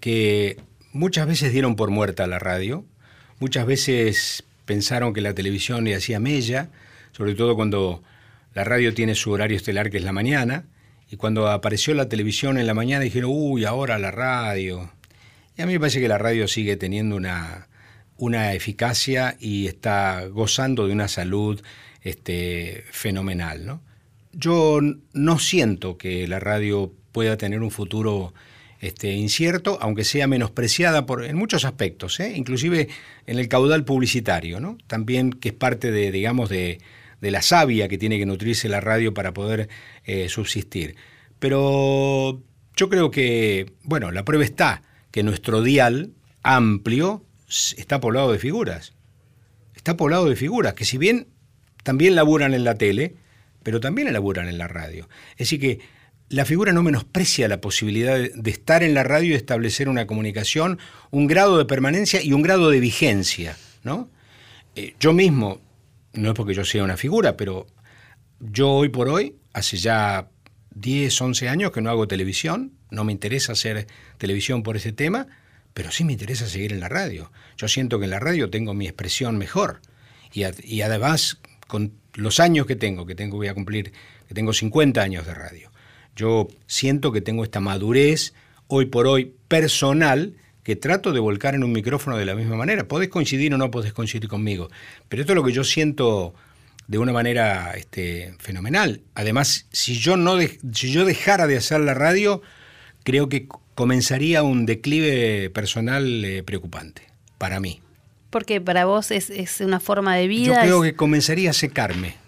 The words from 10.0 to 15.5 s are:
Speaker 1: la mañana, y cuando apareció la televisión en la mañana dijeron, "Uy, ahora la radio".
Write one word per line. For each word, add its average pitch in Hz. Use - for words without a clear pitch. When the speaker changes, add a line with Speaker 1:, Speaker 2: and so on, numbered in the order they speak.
Speaker 1:
la 95
mañana, 127
y 104
cuando 110
apareció 104
la 139
televisión 110
en 120
la 110
mañana 131
dijeron, 123
"Uy, 139
ahora 117
la 98
radio". 98